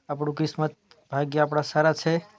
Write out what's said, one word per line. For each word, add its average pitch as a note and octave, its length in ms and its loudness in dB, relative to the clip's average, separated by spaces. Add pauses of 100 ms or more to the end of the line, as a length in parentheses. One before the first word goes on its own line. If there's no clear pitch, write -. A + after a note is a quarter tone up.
આપણું D3 260 -4
કિસ્મત, D#3 400 -2 (360)
ભાગ્ય C#3+ 280 -2
આપણા D3 220 2
સારા D3+ 320 2
છે D#3+ 240 0 (200)